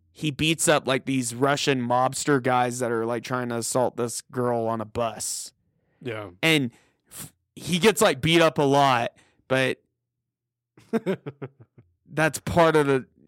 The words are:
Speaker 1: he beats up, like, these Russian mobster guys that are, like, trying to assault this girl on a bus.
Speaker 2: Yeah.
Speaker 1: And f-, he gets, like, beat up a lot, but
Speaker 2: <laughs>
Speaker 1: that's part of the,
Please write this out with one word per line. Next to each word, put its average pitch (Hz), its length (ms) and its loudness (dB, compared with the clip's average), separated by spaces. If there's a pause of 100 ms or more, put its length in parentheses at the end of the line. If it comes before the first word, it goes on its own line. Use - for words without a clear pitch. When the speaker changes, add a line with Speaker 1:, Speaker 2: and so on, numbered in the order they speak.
(120)
Speaker 1:
he - 180 -6
beats 156 380 -2
up, 147 180 2
like, 131 200 -2
these 127 280 -4
Russian 139 480 0
mobster 127 580 0
guys 123 380 0
that 120 140 -2
are, 113 120 -2
like, 117 200 -4
trying 127 240 -4
to 117 80 -4
assault 117 400 -2
this 120 240 -4
girl 120 480 -2
on 113 120 -2
a 110 40 -8
bus. - 680 -8 (480)
Speaker 2:
Yeah. 107 280 -10 (120)
Speaker 1:
And 151 300 2 (400)
f-, - 220 -18 (240)
he 156 240 -4
gets, 202 200 4
like, 165 200 2
beat 165 200 4
up 160 180 4
a 156 40 2
lot, 139 480 4 (380)
but 131 340 0 (1120)
Speaker 2:
<laughs> 220 100 -2 (1080)
Speaker 1:
that's 151 300 -2
part 160 380 2
of 147 100 4
the, 135 200 0 (220)